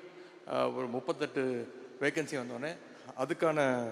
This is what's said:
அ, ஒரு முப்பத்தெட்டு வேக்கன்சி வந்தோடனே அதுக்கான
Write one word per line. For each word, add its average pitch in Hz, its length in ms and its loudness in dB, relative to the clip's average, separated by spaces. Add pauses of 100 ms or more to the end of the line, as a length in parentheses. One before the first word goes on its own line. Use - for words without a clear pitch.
(480)
அ, 127 240 2
ஒரு 127 160 -2
முப்பத்தெட்டு 131 840 -2 (260)
வேக்கன்சி 147 360 2
வந்தோடனே 127 420 -4 (400)
அதுக்கான 139 760 4